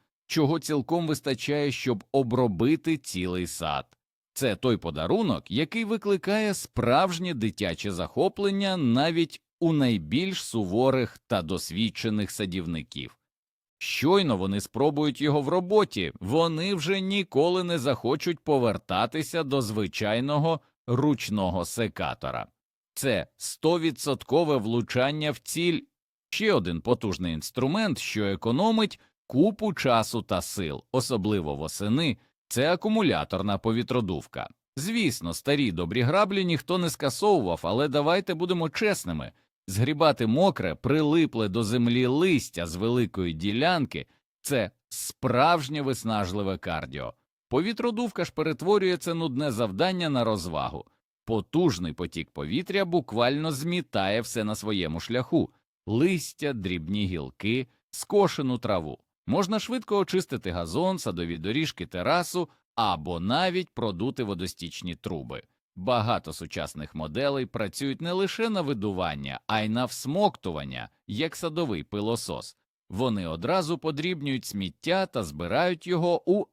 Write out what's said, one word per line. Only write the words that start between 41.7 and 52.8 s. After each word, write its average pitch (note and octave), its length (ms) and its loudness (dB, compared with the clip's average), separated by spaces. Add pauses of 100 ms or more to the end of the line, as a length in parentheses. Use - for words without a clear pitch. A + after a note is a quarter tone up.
листя C3+ 600 2
з E2 100 -6
великої G#2 560 0
ділянки — A2 720 -2 (360)
це A#2 280 0 (180)
справжнє C#3+ 920 0
виснажливе G#2 760 -2
кардіо. C#2 560 -6 (340)
Повітродувка G#3 760 -2
ж - 100 -10
перетворює F3+ 640 2
це E3+ 180 -4
нудне D3 380 -2
завдання D3 580 0
на B2 140 2
розвагу. D#2+ 600 -2 (400)
Потужний G#2+ 680 0
потік E2 380 -8
повітря E3 540 -2